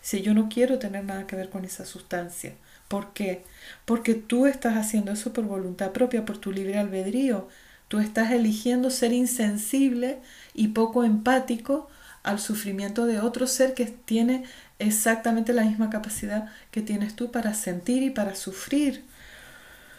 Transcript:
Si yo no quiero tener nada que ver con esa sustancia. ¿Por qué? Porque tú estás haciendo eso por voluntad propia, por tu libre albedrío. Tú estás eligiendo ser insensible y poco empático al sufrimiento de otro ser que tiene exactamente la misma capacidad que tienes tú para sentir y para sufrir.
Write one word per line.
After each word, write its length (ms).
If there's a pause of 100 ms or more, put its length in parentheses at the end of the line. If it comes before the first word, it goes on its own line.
Si 200
yo 120
no 140
quiero 300
tener 260
nada 220
que 100
ver 140
con 140
esa 220
sustancia. 680 (340)
¿Por 240
qué? 320 (400)
Porque 300
tú 320
estás 300
haciendo 360
eso 200
por 120
voluntad 480
propia, 320
por 140
tu 140
libre 260
albedrío. 720 (400)
Tú 120
estás 320
eligiendo 580
ser 220
insensible 1080 (360)
y 140
poco 360
empático 840 (340)
al 160
sufrimiento 680
de 140
otro 260
ser 280
que 120
tiene 580 (340)
exactamente 760
la 120
misma 260
capacidad 580 (220)
que 120
tienes 340
tú 140
para 240
sentir 480
y 80
para 240
sufrir. 720 (960)